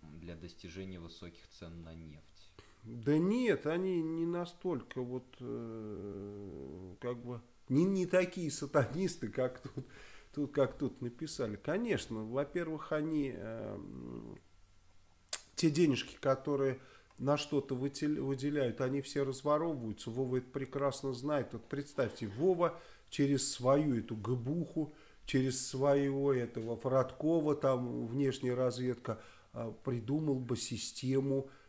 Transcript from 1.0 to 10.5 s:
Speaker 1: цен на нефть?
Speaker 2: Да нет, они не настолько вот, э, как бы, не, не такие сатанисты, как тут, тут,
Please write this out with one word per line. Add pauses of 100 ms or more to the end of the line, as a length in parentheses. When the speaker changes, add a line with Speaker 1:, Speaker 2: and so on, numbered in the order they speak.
Speaker 1:
цен
на
нефть? (600)
Speaker 2:
Да
нет,
они
не
настолько
вот,
э,
как
бы, (260)
не,
не
такие
сатанисты,
как
тут, (460)
тут,